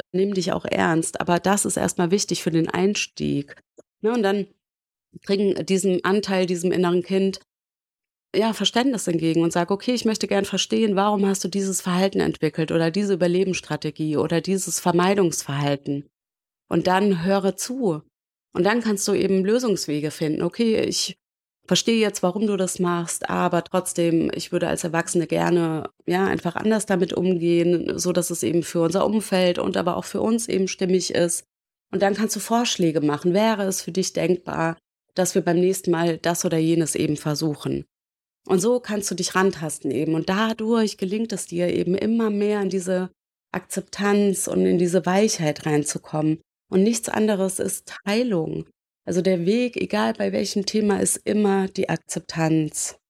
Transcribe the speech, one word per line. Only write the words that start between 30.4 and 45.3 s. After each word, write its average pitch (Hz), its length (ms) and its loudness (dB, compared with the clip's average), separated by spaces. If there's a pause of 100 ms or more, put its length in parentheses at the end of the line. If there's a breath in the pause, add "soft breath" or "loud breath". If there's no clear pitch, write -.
eben 190 180 0
stimmig 185 480 0
ist.“ 170 300 0 (480)
Und 190 80 -2
dann 196 140 2
kannst 214 200 -2
du 196 60 -6
Vorschläge 202 580 0
machen. 147 340 0
„Wäre 214 300 2
es 190 180 -2
für 170 120 -10
dich 180 180 -2
denkbar, 165 640 -2 (380)
dass 185 220 0
wir 185 60 2
beim 170 200 2
nächsten 185 300 2
Mal 165 260 2
das 170 260 -2
oder 165 140 0
jenes 160 380 2
eben 151 200 0
versuchen?“ 147 720 -4 (600)
Und 190 120 2
so 240 200 2
kannst 208 300 -6
du 185 60 -6
dich 175 180 -4
rantasten 160 560 -2
eben. 151 240 -2
Und 156 160 -2
dadurch 220 680 0
gelingt 220 360 -4
es - 140 -8
dir 175 220 -2
eben 175 260 0
immer 226 340 0
mehr 208 320 0
in 190 80 -2
diese 185 400 -2 (420)
Akzeptanz 202 960 0
und 185 200 2
in 185 100 4
diese 175 300 2
Weichheit 180 580 2